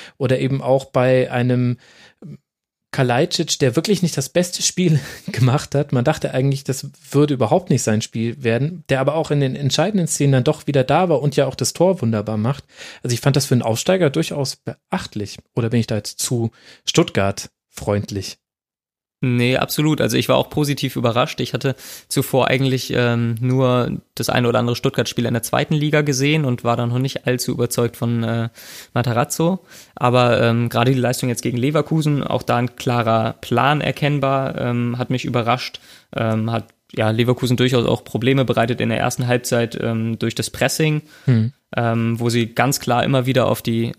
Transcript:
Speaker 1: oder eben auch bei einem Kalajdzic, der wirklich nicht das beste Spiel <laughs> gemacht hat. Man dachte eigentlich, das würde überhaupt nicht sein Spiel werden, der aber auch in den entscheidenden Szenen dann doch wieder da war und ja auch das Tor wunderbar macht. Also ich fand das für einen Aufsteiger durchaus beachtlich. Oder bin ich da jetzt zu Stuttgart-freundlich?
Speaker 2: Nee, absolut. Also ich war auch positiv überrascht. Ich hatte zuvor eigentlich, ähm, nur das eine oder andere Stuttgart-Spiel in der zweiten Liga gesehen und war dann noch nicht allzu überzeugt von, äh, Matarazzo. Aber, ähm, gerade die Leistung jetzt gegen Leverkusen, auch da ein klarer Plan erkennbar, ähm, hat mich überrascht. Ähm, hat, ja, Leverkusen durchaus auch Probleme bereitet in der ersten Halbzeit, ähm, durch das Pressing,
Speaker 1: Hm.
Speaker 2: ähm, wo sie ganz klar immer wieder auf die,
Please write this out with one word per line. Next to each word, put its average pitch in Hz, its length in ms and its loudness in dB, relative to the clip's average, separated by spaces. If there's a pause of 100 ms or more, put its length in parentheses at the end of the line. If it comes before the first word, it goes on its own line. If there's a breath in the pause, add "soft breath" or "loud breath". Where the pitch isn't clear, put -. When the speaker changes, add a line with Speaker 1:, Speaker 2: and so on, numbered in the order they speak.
(180 loud breath)
Speaker 1:
oder 131 220 2
eben 135 220 -2
auch 135 240 2
bei 127 460 2
einem 123 460 2 (1120 loud breath)
Kalajdzic, 139 680 0
der 127 160 2
wirklich 180 260 2
nicht 165 160 -2
das 135 120 -4
beste - 340 -2
Spiel 160 360 2 (160)
<laughs> - 120 -16
gemacht 123 480 0
hat. 147 180 0
Man 123 100 2
dachte 151 300 0
eigentlich, 135 300 0
das 139 260 -6 (220)
würde 147 240 4
überhaupt 135 340 2
nicht 131 140 2
sein 110 180 2
Spiel 117 420 -6
werden, 135 460 0
der 135 100 2
aber 135 140 2
auch 160 160 -2
in 147 100 2
den 135 160 0
entscheidenden 160 520 0
Szenen 139 240 2
dann 127 120 4
doch - 220 0
wieder 139 180 2
da 165 240 2
war 143 140 2
und 143 140 0
ja 139 100 4
auch 131 80 -4
das - 200 -4
Tor 180 280 2
wunderbar 110 360 -2
macht. 117 260 -2 (400 loud breath)
Also 123 100 -2
ich 113 80 -2
fand 139 140 2
das 139 100 2
für - 80 0
einen 120 80 4
Aufsteiger 156 480 2
durchaus 151 460 -2
beachtlich. - 840 -8 (160)
Oder 110 160 0
bin 120 120 2
ich - 60 -2
da 110 100 -2
jetzt - 220 -8
zu 117 300 0 (340 loud breath)
Stuttgart-freundlich? - 1600 -2 (800)
Speaker 2:
Nee, 123 360 2
absolut. 151 420 0
Also 113 160 0
ich 131 140 -2
war 127 80 4
auch 131 120 0
positiv 143 460 -4
überrascht. 120 460 -2
Ich 123 100 -6
hatte 131 240 -2 (320 loud breath)
zuvor 131 400 0
eigentlich, 131 480 0
ähm, 117 460 0
nur 127 580 0 (160)
das - 140 -6
eine 123 180 2
oder 117 120 2
andere 120 180 0
Stuttgart-Spiel 123 480 -2
in 113 80 0
der 117 100 -2
zweiten 139 300 0
Liga 151 300 2
gesehen 147 420 0
und 123 180 -2
war 120 140 0
dann 120 100 -2
noch 120 120 0
nicht - 280 -4
allzu 127 240 -2
überzeugt 120 460 -2
von, 117 260 0
äh, 113 240 -2 (460 loud breath)
Matarazzo. 131 640 0 (340 loud breath)
Aber, 123 480 2
ähm, 117 280 2
gerade 120 240 2
die 131 60 0
Leistung 123 280 -2
jetzt 120 140 -4
gegen 120 160 -2
Leverkusen, 147 640 0
auch - 200 -2
da 120 120 0
ein 120 220 -2
klarer 113 640 0
Plan 131 400 2
erkennbar, 135 760 -2
ähm, 120 400 -2
hat 123 120 -4
mich 127 160 -2
überrascht. 120 560 -2 (340 loud breath)
Ähm, 110 340 0
hat, 113 180 -4 (260)
ja, 110 160 0
Leverkusen 120 480 0
durchaus 127 280 2
auch - 200 0
Probleme 127 400 0
bereitet 113 340 0
in 113 80 0
der 113 120 -2
ersten 123 280 -2
Halbzeit, 120 540 0
ähm, 113 360 -2
durch 117 160 -2
das - 160 -6
Pressing, 151 520 0 (240 loud breath)
Speaker 1:
Hm. 117 260 2 (240)
Speaker 2:
ähm, 117 460 0
wo 117 80 0
sie 113 260 0
ganz 131 240 0
klar 120 240 0
immer 127 220 2
wieder 123 220 2
auf - 140 0
die, 117 380 -2